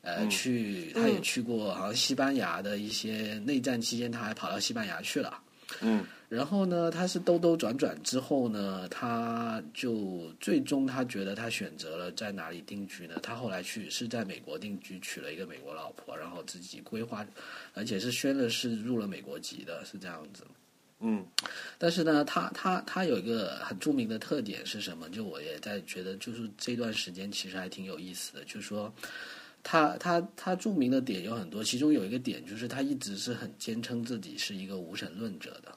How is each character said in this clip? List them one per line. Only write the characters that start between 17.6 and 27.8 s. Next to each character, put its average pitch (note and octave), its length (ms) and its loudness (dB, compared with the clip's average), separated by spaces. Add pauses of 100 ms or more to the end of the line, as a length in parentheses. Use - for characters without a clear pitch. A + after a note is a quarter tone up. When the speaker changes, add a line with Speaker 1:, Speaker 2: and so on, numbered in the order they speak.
Speaker 1:
而 G#2 100 -6
且 A2+ 160 0
是 B2 120 0
宣 C#3 260 2
了 B2 100 4
誓 A2+ 280 2
入 A#2 200 0
了 G#2 120 2
美 F2 140 -4
国 C#2+ 180 -8
籍 - 240 -10
的， E2+ 200 -8
是 - 140 -12
这 F#2 100 -10
样 D#2+ 240 -10
子。 - 120 -18 (560)
Speaker 2:
嗯。 G#2+ 260 0 (540)
Speaker 1:
但 E3+ 100 6
是 E3+ 140 4
呢， D3+ 200 8
他， - 300 2
他， F#3 320 2
他 F#3 200 0
有 B2+ 120 6
一 F2+ 60 -2
个 A2 400 0
很 G2 160 -6
著 D3+ 120 4
名 B2 160 4
的 A2 120 -2
特 D3+ 200 0
点 G#2 240 -4
是 - 160 -6
什 F2 160 -6
么？ - 140 -12
就 G#2+ 140 -6
我 D2+ 180 -6
也 D#2 160 -6
在 G#2 240 -4
觉 - 220 -8
得， F#2+ 140 -4
就 A#2 140 -8
是 A2+ 160 -4 (120)
这 B2 160 0
段 A#2 180 0
时 F#2+ 180 -2
间 G2 200 -6
其 F#2+ 180 -4
实 F#2+ 80 -6
还 F#2 100 -4
挺 F#2+ 180 -8